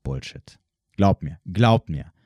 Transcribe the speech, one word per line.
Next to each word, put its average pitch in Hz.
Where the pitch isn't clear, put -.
Bullshit. -
Glaub 98
mir, 76
glaub 113
mir, 71